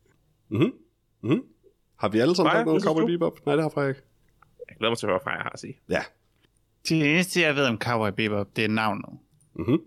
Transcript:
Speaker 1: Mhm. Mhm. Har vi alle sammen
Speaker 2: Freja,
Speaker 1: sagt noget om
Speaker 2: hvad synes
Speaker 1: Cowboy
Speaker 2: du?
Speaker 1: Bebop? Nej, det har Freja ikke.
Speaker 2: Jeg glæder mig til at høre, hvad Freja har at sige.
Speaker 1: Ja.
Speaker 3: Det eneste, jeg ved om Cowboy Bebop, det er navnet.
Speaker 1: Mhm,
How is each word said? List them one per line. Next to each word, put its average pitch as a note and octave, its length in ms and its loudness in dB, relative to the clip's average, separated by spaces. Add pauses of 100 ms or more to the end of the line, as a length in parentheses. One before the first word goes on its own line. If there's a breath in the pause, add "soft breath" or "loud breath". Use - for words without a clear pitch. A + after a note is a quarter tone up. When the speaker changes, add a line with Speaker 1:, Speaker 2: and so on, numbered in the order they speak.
(480)
Speaker 1:
Mhm. D3 240 0 (480)
Mhm. D#3+ 220 -2 (540)
Har G#2+ 120 -2
vi G#2+ 100 0
alle D3+ 180 4
sammen E3 140 4
Speaker 2:
Freja, E3 80 4
Speaker 1:
sagt - 80 0
noget - 20 -2
om D#3 40 2
Speaker 2:
hvad D#3 80 2
synes - 40 -2
Speaker 1:
Cowboy D#3+ 180 2
Speaker 2:
du? E3 40 2
Speaker 1:
Bebop? E3+ 400 -2
Nej, C#3+ 80 2
det D#3 100 2
har D3 60 -2
Freja C#3+ 180 -2
ikke. C3+ 120 -6 (680)
Speaker 2:
Jeg - 100 -20
glæder A2 120 0
mig A#2 80 -2
til G#2+ 80 -6
at G#2 40 2
høre, F#2 80 2
hvad - 140 -12
Freja - 100 -4
har - 80 -8
at - 100 -14
sige. - 160 -14 (120)
Speaker 1:
Ja. - 140 0 (840)
Speaker 3:
Det D3+ 260 2
eneste, F3+ 260 0
jeg D3+ 160 2
ved C#3+ 100 2
om A2+ 120 0
Cowboy A2+ 380 0
Bebop, G#2 400 -2
det A2+ 80 0
er G#2+ 40 2
navnet. G#2+ 500 -2 (360)
Speaker 1:
Mhm, B2+ 320 0